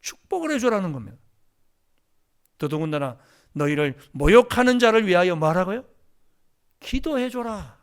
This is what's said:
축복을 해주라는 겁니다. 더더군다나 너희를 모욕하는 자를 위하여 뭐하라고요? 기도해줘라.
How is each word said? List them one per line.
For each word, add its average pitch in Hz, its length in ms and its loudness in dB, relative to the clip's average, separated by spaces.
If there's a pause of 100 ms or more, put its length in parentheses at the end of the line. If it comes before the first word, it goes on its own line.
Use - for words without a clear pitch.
축복을 - 500 -8
해주라는 214 420 -2
겁니다. 110 240 -14 (1400)
더더군다나 151 640 -6 (340)
너희를 147 460 -2 (140)
모욕하는 240 640 4
자를 226 260 4
위하여 180 300 2
뭐하라고요? 180 520 -2 (920)
기도해줘라. 247 1040 -6